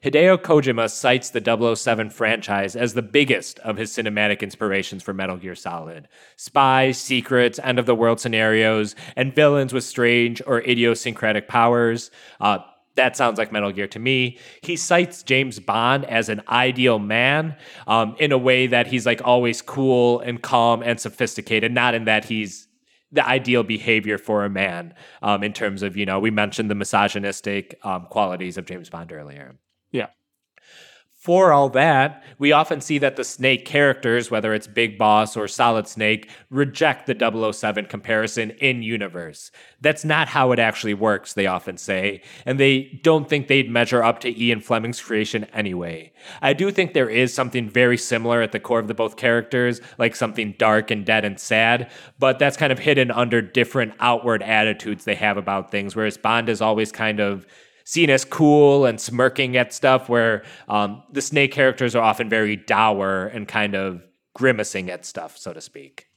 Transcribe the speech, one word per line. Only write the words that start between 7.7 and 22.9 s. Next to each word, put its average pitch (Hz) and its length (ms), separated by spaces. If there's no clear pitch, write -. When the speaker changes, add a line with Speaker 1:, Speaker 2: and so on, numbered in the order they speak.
Speaker 1:
scenarios, 110 760
and 131 200
villains 143 400
with 123 100
strange 120 600
or 120 160
idiosyncratic 117 840
powers. 117 640
Uh, 101 180
that 127 220
sounds 120 220
like 110 120
Metal 101 220
Gear 98 160
to 107 100
me. 127 400
He 170 140
cites 175 480
James 131 340
Bond 120 460
as 113 240
an 107 200
ideal 123 520
man, 135 560
um, 113 320
in 147 100
a 135 80
way 127 300
that 120 200
he's, 120 180
like, 117 180
always 123 380
cool 123 580
and 120 220
calm 117 400
and 117 180
sophisticated, 113 720
not 123 220
in 113 100
that 107 200
he's 107 440